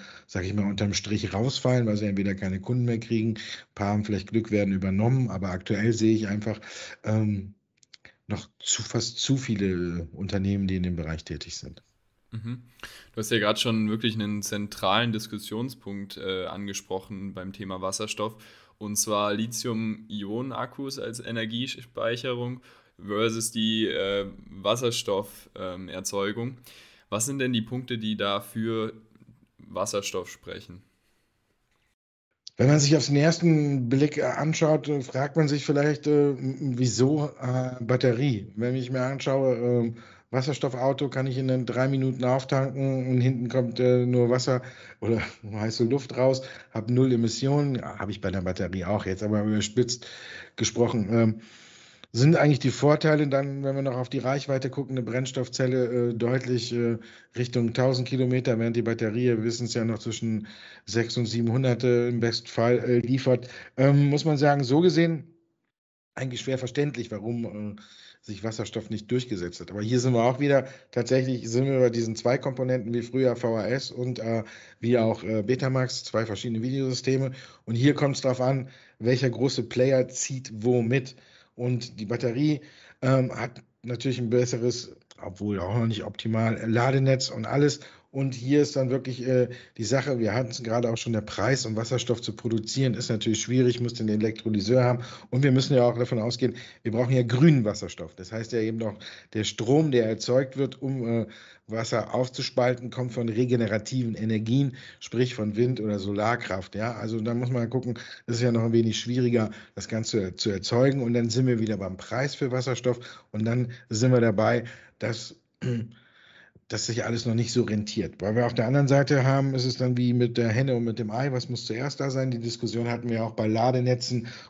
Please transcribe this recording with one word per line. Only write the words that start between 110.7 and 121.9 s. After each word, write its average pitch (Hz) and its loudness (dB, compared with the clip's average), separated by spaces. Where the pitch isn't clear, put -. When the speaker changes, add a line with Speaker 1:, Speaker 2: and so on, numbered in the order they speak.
Speaker 1:
Und 120 0
dann 117 2
sind 123 2
wir 123 2
wieder 107 0
beim 95 -6
Preis 131 -4
für 135 -4
Wasserstoff 123 -2
und 110 -2
dann 117 0
sind 117 4
wir 127 8
dabei, 113 4
dass - -6
<clears throat> 123 -2
dass 107 -4
sich 117 -2
alles 117 -2
noch 117 0
nicht 113 0
so 123 4
rentiert. 104 -2
Weil 104 0
wir 120 4
auf 117 0
der 120 0
anderen 139 4
Seite 139 4
haben, 135 2
ist 127 0
es 127 -2
dann 127 2
wie 123 2
mit 120 2
der 117 2
Henne 127 2
und 117 0
mit 113 -2
dem 107 -4
Ei, 131 -2
was 127 -4
muss 120 -6
zuerst 131 -6